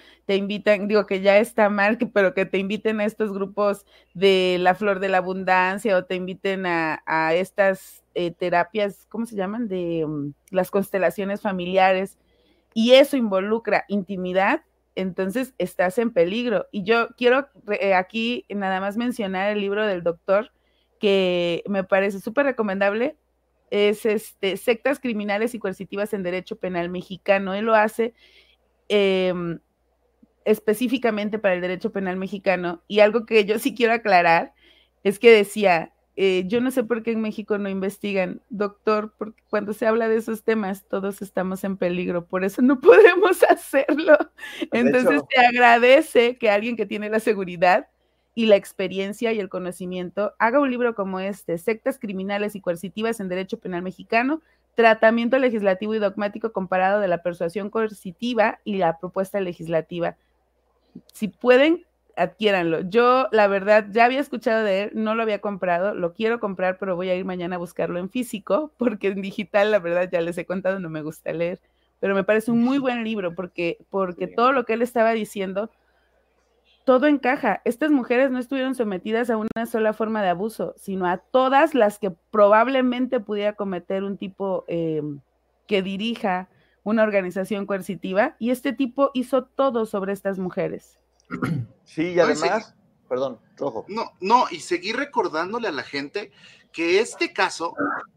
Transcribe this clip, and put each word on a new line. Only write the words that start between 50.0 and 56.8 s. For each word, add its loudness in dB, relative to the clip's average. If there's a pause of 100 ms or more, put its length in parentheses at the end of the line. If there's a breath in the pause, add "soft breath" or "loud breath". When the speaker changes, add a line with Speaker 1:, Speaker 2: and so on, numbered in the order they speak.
Speaker 1:
haga 2
un 0
libro -2
como -6
este, -6
Sectas -4
Criminales -6
y -12
Coercitivas -4
en -6
Derecho -6
Penal -8
Mexicano, -2 (340)
tratamiento 4
legislativo 0
y -2
dogmático -4
comparado 0